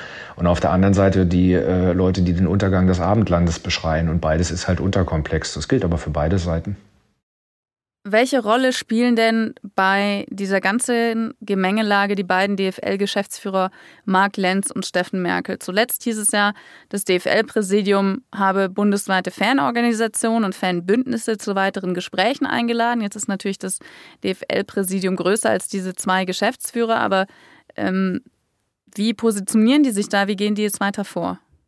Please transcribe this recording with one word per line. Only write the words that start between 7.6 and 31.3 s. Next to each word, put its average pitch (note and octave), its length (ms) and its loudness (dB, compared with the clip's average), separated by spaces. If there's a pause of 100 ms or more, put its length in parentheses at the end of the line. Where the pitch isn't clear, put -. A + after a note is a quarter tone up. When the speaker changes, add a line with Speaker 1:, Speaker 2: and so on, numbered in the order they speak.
Speaker 2:
Welche A#3+ 360 2
Rolle B3+ 320 2
spielen A#3+ 420 2
denn A3+ 380 2 (200)
bei G3+ 540 2
dieser G3 320 -2
ganzen A3+ 800 0
Gemengelage G3+ 760 0
die G3+ 60 -2
beiden F#3+ 320 0
D-F-L-Geschäftsführer F#3+ 1160 -2 (340)
Marc G3 320 2
Lenz F#3+ 340 0
und F#3+ 140 -6
Steffen F#3 380 -2
Merkel? F3+ 360 -2
Zuletzt G#3 440 -2
hieß A3+ 160 -2
es G#3 120 0
ja, G#3 220 2 (380)
das G3+ 160 -4
D-F-L-Präsidium G3 1120 2 (100)
habe G3 380 0
bundesweite G3 600 0
Fanorganisationen A#3 1120 0
und F#3 100 -2
Fanbündnisse G#3+ 840 -2
zu G3+ 160 -6
weiteren F#3+ 400 -2
Gesprächen F#3+ 500 -2
eingeladen. A#3 560 0
Jetzt G3+ 160 -6
ist G#3+ 100 -8
natürlich G3 320 -4
das F#3+ 200 -6 (440)
D-F-L-Präsidium F#3+ 920 -2
größer F#3+ 320 0
als G3+ 200 0
diese F#3 260 -6
zwei F#3 320 -2
Geschäftsführer, A3+ 760 -2
aber, F#3+ 260 0 (480)
ähm, F#3 460 -2 (760)
wie G#3+ 200 0
positionieren A3+ 680 2
die C4 100 2
sich G3+ 180 -2
da? G3+ 180 2
Wie G#3 80 -2
gehen G#3 180 -2
die G#3 80 -2
jetzt G#3 160 -2
weiter G3 280 -2
vor? F3+ 320 -6 (300)